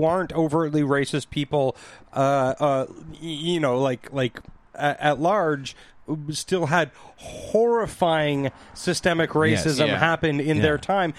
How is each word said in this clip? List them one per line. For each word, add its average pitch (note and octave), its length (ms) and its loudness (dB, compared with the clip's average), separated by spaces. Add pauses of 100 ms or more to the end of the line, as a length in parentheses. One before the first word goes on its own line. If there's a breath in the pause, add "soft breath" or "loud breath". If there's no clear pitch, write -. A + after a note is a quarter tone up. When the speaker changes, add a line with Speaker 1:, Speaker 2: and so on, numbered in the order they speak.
Speaker 1:
aren't E3+ 320 0
overtly D#3 500 0
racist C#3 480 -2
people, C#3+ 440 0 (380 loud breath)
uh, C3+ 460 2
uh, C#3 300 0
y-, - 320 -18
you E3 380 -2
know, B2+ 220 2
like, C3 300 -2
like, C3 280 -2 (360)
a-, C#3+ 280 -2
at D3 160 2
large, D#3 560 0 (540 loud breath)
still E3 380 -2
had D#3 220 0 (280 loud breath)
horrifying D#3+ 1300 0 (220 loud breath)
systemic E3 600 0
Speaker 2:
Yes. D#3 320 2
Speaker 1:
racism D3+ 220 2
Speaker 3:
Yeah. G2+ 120 0
Speaker 1:
happen D#3 400 2
in D3+ 180 0
Speaker 2:
Yeah. G#2 60 2
Speaker 1:
their D3+ 140 4
time. F3+ 420 0